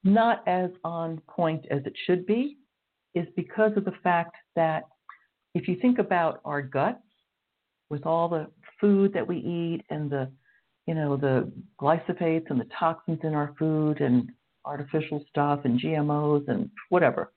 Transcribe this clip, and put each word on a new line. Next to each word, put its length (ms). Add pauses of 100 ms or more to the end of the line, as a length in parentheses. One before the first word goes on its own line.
not 440
as 220 (140)
on 440
point 420
as 160
it 60 (140)
should 200
be 300 (580)
is 120 (100)
because 400
of 80
the 180
fact 320 (220)
that 260 (720)
if 140
you 120
think 180
about 460
our 180
guts, 360 (920)
with 160
all 220
the 200 (320)
food 320
that 160
we 80
eat 540
and 200
the, 180 (580)
you 80
know, 220
the 360 (280)
glyphosates 680
and 100
the 80 (100)
toxins 460
in 120
our 240
food 420
and 300 (340)
artificial 640
stuff 360
and 140
G 160
M 160
Os 380
and 220 (180)
whatever 480